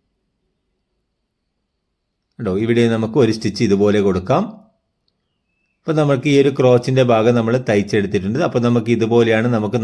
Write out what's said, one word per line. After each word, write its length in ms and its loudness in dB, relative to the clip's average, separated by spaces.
കണ്ടോ, 180 -6
ഇവിടെ 180 0
നമുക്ക് 300 -2
ഒരു 140 2
സ്റ്റിച്ച് 320 -6
ഇതുപോലെ 380 2
കൊടുക്കാം. 380 -2
അപ്പോൾ 200 -4
നമുക്ക് 320 0
ഈ 100 2
ഒരു 160 2
ക്രോച്ചിൻ്റെ 540 2
ഭാഗം 260 2
നമ്മൾ 160 0
തയ്ച്ചെടുത്തിട്ടുണ്ട്. 760 -2
അപ്പോൾ 200 -2
നമുക്ക് 300 0
ഇതുപോലെയാണ് 600 2
നമുക്ക് 280 -4